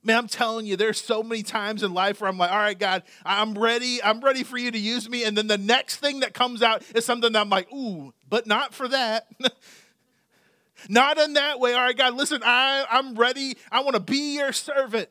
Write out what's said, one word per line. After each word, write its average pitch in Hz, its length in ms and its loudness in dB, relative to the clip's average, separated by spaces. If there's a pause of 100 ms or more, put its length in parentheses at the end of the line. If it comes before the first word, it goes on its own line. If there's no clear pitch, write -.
Man, 226 140 4
I'm 240 100 -2
telling 226 380 -2
you, 196 100 -2
there's 208 240 0
so 220 220 -2
many 226 220 -6
times 214 400 -4
in 185 100 -4
life 196 260 0
where 202 80 -2
I'm 190 80 -4
like, 175 140 2
"All 196 80 2
right, 208 200 0
God, 185 260 0 (200)
I'm 208 320 0
ready. 240 460 0
I'm 220 180 2
ready 262 220 2
for 247 160 -8
you 247 120 -4
to 226 80 -4
use 220 300 -4
me." 240 160 -4
And 214 140 0
then 214 80 0
the 208 120 2
next 220 380 0
thing 277 240 -2
that 254 140 -2
comes 247 260 -8
out 220 220 4 (120)
is 226 100 2
something 233 280 0
that 220 80 4
I'm 208 100 -2
like, 185 220 0
"Ooh, 196 400 -8 (160)
but 226 180 -2
not 233 280 0
for 254 140 -8
that." 233 380 -2 (140)
<laughs> 262 120 0 (1400)
Not 262 280 6
in 302 180 2
that 285 260 0
way. 240 140 2
"All 247 60 2
right, 247 160 2
God, 254 180 2
listen, 277 300 -2
I, 269 460 4
I'm 262 240 2
ready. 254 420 0 (140)
I 247 120 0
wanna 262 180 0
be 277 380 -4
your 277 140 -2
servant." 254 580 -4